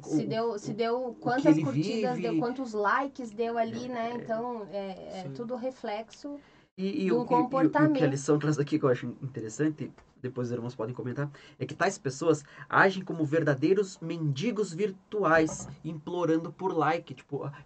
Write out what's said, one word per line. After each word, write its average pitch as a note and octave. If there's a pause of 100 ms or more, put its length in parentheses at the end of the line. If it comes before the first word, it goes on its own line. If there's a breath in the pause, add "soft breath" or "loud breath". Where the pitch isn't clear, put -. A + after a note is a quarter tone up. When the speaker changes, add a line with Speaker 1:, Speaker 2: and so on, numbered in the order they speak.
Speaker 1:
Se D3+
Speaker 2:
o, -
Speaker 1:
deu, A3+
se -
Speaker 2:
o, -
Speaker 1:
deu A#3
Speaker 2:
o A3+
que -
Speaker 1:
quantas B3+
Speaker 2:
ele D#4
Speaker 1:
curtidas, A3+
Speaker 2:
vive. F#3
Speaker 1:
deu -
quantos B3
likes A#3
deu A#3
ali, A3+
né? A#3
Speaker 2:
É. A#3+
Speaker 1:
Então, A#3
é, F#3
é F#3
Speaker 3:
Sim. C#3
Speaker 1:
tudo A#3+
reflexo A#3 (400 soft breath)
Speaker 2:
E, F#3+
e -
Speaker 1:
de F#3+
Speaker 2:
o, A#3+
Speaker 1:
um -
Speaker 2:
e, -
e -
o A#3+
que B3+
a A#3+
Speaker 1:
comportamento. C4+
Speaker 2:
lição C#3+
traz D3
daqui D3
que -
eu C#3
acho B2 (160)
interessante, C3 (320)
depois B2+
os A#2
irmãos A#2+
podem A#2
comentar, B2 (280 loud breath)
é C3
que -
tais F#3+
pessoas D3 (240 loud breath)
agem F#3
como E3
verdadeiros D#3
mendigos E3
virtuais, E3 (180 loud breath)
implorando E3
por F3+
like. D#3
Tipo, C#3 (160 loud breath)